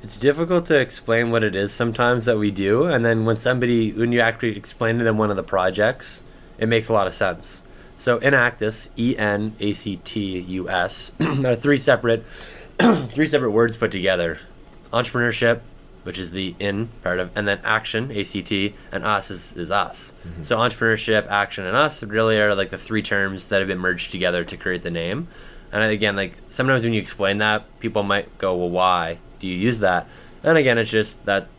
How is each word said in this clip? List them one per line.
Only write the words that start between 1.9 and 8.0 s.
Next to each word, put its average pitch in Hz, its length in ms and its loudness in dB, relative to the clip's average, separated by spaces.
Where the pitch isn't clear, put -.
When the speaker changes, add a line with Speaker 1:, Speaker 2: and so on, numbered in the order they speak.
Speaker 1:
that 117 120 2
we 104 120 2
do, 101 360 2
and 135 180 2
then 113 200 4
when 113 120 2
somebody, 120 560 2
when 117 200 0
you 120 80 4
actually 113 360 0
explain 113 420 -2
to 120 60 0
them 110 140 2
one 107 120 2
of 101 60 0
the 95 60 -2
projects, 98 800 0
it 110 100 0
makes 113 200 2
a 113 40 0
lot 101 140 4
of 90 80 -4
sense. - 480 -4
So 120 240 0